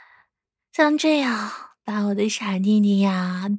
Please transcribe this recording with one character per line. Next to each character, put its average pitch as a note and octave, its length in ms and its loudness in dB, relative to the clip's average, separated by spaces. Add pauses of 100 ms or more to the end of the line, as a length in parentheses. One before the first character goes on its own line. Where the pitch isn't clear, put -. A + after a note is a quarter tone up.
(720)
像 D4+ 240 2
这 D4+ 240 2
样， A3 640 -6
把 G#3 180 -4
我 G3+ 140 -2
的 G#3 140 0
傻 G3 300 -4
弟 G#3 200 4
弟 G3+ 200 4
呀， F#3 480 0 (120)